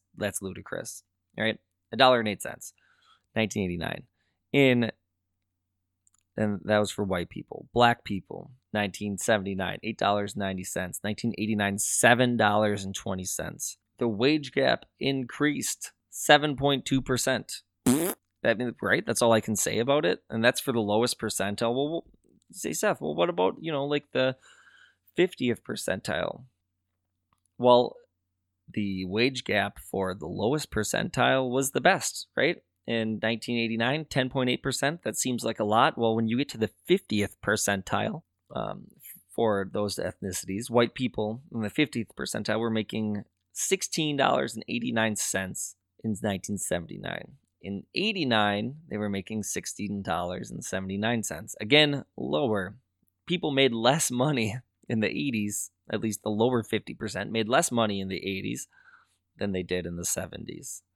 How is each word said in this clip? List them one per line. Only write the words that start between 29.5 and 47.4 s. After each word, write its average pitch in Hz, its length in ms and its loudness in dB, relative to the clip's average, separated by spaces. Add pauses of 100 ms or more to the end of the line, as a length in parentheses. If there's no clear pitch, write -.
for 92 360 -4
the 101 120 -12
lowest 104 460 -2
percentile 131 760 0
was 131 220 0
the - 100 -2
best, 160 460 0 (100)
right? 160 200 2 (300)
In 110 360 -2
nineteen 117 360 -2
eighty-nine, 117 480 -2
ten 131 220 -2
point 127 220 0
eight - 120 -2
percent. 139 420 -2
That 110 120 -4
seems 123 260 -2
like 113 180 -2
a 110 40 0
lot. 117 320 4
Well, 113 180 2
when 113 140 2
you 117 80 0
get 139 140 -2
to 110 80 -14
the 107 120 0 (160)
fiftieth 107 540 0
percentile, 104 800 0 (320)
um, 50 340 -8 (460)
for 101 380 2
those 104 240 -2
ethnicities, 95 720 -6
white 120 260 4
people 113 460 -4 (140)
in 113 80 -4
the 104 80 -4
fiftieth 123 440 -2
percentile 110 440 -2
were 117 100 0
making 107 560 -2 (280)
sixteen 156 640 -2
dollars 135 360 2
and 117 140 -12
eighty-nine 113 480 0
cents - 600 -6 (260)
in 110 200 -2
nineteen 98 360 -4
seventy-nine. - 760 -6 (300)